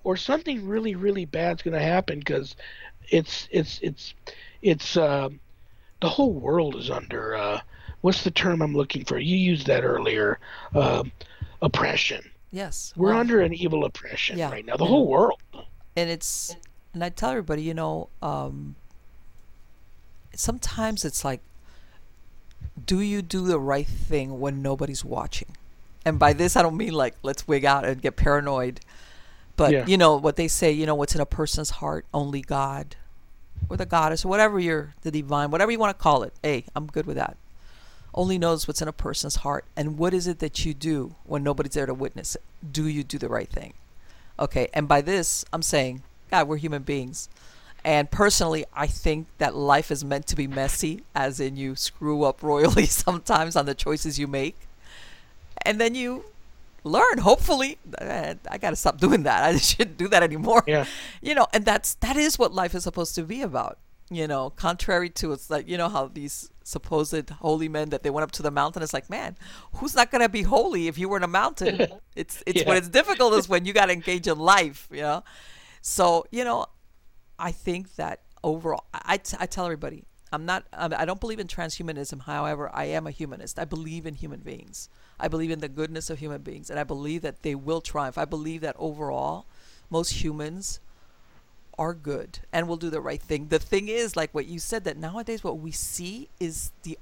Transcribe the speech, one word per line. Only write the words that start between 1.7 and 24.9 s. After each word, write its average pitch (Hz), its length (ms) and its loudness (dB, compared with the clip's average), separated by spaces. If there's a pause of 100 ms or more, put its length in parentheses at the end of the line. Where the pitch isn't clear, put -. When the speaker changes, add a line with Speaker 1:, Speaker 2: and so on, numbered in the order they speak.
Speaker 1:
happen, 160 400 0
'cause 139 340 -2 (540)
it's, - 420 2
it's, 160 300 0
it's, - 320 -6 (480)
it's, 175 340 2
um, 139 440 2 (600)
the 170 80 2
whole 269 260 4
world 143 420 2
is 120 140 -6
under, 110 460 -6
uh, 104 240 -2 (420)
what's 185 220 2
the 180 60 0
term 175 320 2
I'm 151 120 0
looking 143 300 -2
for? - 140 -2
You 175 180 2
used 175 300 2
that 131 180 4
earlier, 110 540 0 (360)
um, 131 380 2 (500)
oppression. - 680 0 (220)
Speaker 2:
Yes. - 440 -8
Speaker 1:
We're 185 140 4
Speaker 2:
Well, 226 100 6
Speaker 1:
under 233 200 4
an 170 140 4
evil 160 300 0
oppression - 540 -4
Speaker 2:
yeah, 151 120 -2
Speaker 1:
right 110 140 -8
now, 120 120 -4
the 160 80 2
Speaker 2:
and 180 60 6
Speaker 1:
whole 262 180 8
world. 165 320 4 (560)
Speaker 2:
and 170 140 0
it's, - 440 -6 (400)
and 170 100 -6
I 180 40 -2
tell 220 220 -2
everybody, 160 320 -2
you 160 120 -4
know, 160 340 -4 (140)
um, 143 540 -6 (1600)
sometimes 220 720 -2
it's - 200 -4
like, 131 160 -4 (1400)
do 185 160 2
you 208 220 0
do 180 240 -2
the 170 120 4
right 139 280 0
thing 135 540 0
when 139 220 -2
nobody's 139 420 -2